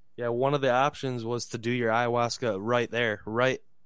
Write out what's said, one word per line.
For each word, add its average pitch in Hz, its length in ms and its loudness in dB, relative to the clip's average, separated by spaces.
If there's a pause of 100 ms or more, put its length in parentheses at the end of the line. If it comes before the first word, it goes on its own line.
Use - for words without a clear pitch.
(160)
Yeah, 120 120 -4
one 127 260 2
of 143 60 2
the 131 120 2
options 127 520 0
was 117 220 -4
to - 120 -8
do 117 120 -4
your 120 200 0
ayahuasca 120 680 0
right 117 320 0
there, 113 360 0
right, 120 340 0 (260)